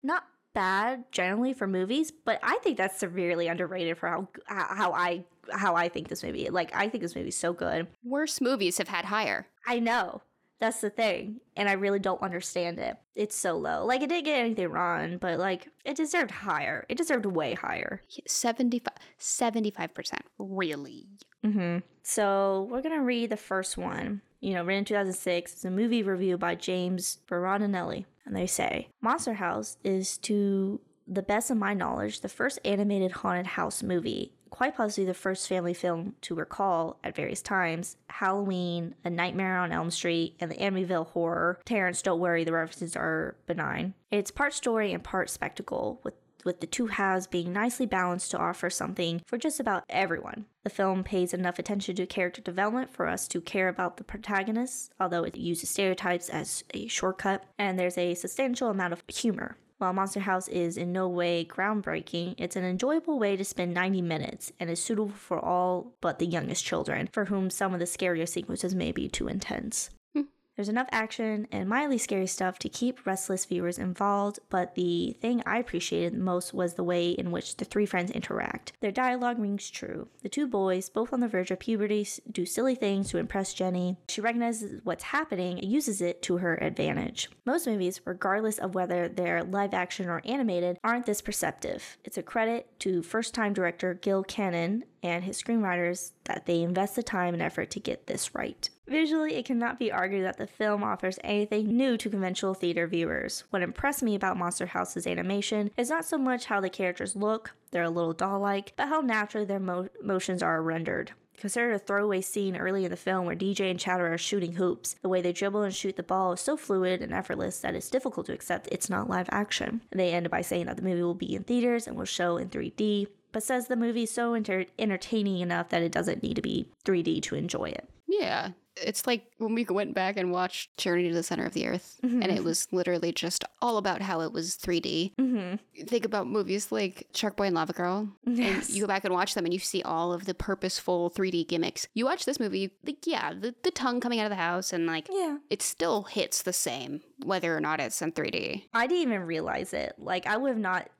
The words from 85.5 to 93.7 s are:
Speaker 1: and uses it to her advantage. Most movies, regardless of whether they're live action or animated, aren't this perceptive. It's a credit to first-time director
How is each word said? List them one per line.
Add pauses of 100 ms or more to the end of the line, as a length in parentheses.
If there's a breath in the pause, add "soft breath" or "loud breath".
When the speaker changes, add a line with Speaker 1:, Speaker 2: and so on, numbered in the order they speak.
Speaker 1:
and
uses
it
to
her
advantage. (160)
Most
movies,
regardless
of
whether
they're
live
action
or
animated,
aren't
this
perceptive.
It's
a
credit (140)
to
first-time
director